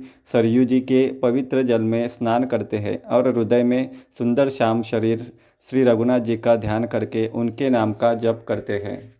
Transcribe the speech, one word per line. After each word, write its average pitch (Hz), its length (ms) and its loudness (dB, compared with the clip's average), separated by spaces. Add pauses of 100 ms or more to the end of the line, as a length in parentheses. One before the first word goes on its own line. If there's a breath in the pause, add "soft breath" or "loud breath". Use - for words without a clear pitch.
(260 loud breath)
सरयू 117 380 2
जी 127 180 2
के 131 300 2
पवित्र 131 500 0
जल 117 200 2
में 117 260 0
स्नान 120 360 0
करते 110 340 -2
हैं 101 260 -6
और 123 240 2
हृदय 120 340 2
में 127 280 0 (280 loud breath)
सुंदर 120 300 2
श्याम 117 340 0
शरीर 113 420 -2 (400 soft breath)
श्री 131 180 0
रघुनाथ 123 380 2
जी 113 160 -2
का 117 200 2
ध्यान 110 300 -2
करके 110 420 -2
उनके 117 420 -4
नाम 110 240 2
का 117 200 2
जप 113 340 -2
करते 104 300 -4
हैं। 98 200 -8 (220)